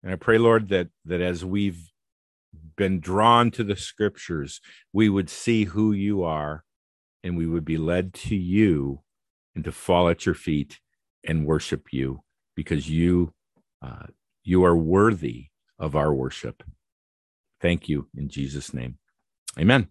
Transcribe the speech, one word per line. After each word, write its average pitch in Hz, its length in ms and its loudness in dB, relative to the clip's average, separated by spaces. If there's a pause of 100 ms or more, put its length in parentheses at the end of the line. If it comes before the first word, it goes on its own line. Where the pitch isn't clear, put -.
And 92 100 -6
I 92 40 -4
pray, 113 220 4
Lord, 113 300 4
that, 90 200 0 (180)
that 87 140 -4
as 90 240 -2
we've 92 460 -4 (840)
been 95 240 0
drawn 110 520 4
to 117 120 -6
the 101 120 -4
scriptures, - 840 -6 (320)
we 107 160 4
would 95 220 0
see 113 340 0
who 107 280 0
you 98 300 -2
are 78 420 -6 (580)
and 87 140 -6
we 82 100 -2
would 82 180 -4
be 80 140 -2
led 90 360 -2
to - 220 -6
you 87 680 0 (520)
and 80 100 -8
to 82 80 -8
fall 87 360 2
at - 180 0
your 90 80 2
feet - 460 -6 (460)
and 78 200 -2
worship 76 460 -4
you 67 300 -6 (320)
because 76 340 -4
you, 85 440 2 (500)
uh, - 240 -16 (360)
you 90 220 4
are 85 120 6
worthy 80 680 2 (320)
of 76 180 -4
our 76 160 2
worship. - 500 -6 (1000)
Thank 87 280 0
you 73 280 -2
in 71 120 -8
Jesus' 69 460 -8
name. 64 240 -10 (600)
Amen. 110 320 4